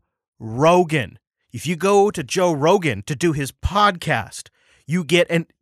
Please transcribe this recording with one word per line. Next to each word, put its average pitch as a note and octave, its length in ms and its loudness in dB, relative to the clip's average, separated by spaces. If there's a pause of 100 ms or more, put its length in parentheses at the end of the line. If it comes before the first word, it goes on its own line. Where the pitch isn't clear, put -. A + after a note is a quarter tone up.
(400)
Rogan. D3 800 0 (340)
If A#2+ 140 -10
you F3 80 -2
go G3 340 4
to F3+ 140 -6
Joe F3+ 300 0
Rogan D3+ 500 0
to D3+ 120 -8
do E3 180 0
his C#3 180 -6
podcast, F3 1000 -2 (380)
you F3 160 -2
get E3+ 260 2
an, E3+ 160 -2 (160)